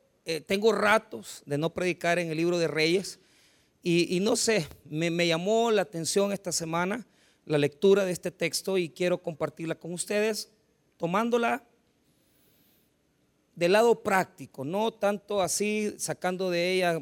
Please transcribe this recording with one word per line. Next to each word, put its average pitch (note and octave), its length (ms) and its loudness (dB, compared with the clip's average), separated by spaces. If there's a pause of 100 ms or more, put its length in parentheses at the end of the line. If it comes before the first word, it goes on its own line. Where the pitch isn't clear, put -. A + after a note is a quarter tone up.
(260)
eh, D#3+ 160 -6
tengo G#3 320 2
ratos G#3 720 0
de C#3+ 120 -2
no D#3+ 120 0
predicar F3 500 -2
en E3 100 -4
el D#3 60 -4
libro E3+ 220 0
de E3 100 0
Reyes D#3+ 520 0 (600)
y, F3 320 2
y F3 60 2
no G#3 160 2
sé, G#3 320 0 (160)
me, E3 280 -4
me F3 140 0
llamó G3+ 460 0
la G3+ 120 2
atención G3 500 -2
esta F3+ 180 -8
semana F3 560 -4 (380)
la D3+ 120 0
lectura G3 460 4
de F#3 80 -2
este F3 200 -6
texto - 460 -4
y F3 120 -2
quiero F3+ 320 -2
compartirla D#3+ 540 -6
con E3+ 180 -12
ustedes, G#3 560 -2 (480)
tomándola A#3 680 0 (1900)
del F3 180 2
lado A3+ 300 4
práctico, E3+ 640 -2
no G#3+ 280 -2
tanto G3+ 480 -2
así G#3 560 -2
sacando F3+ 520 -4
de F3 240 0
ella F3 280 0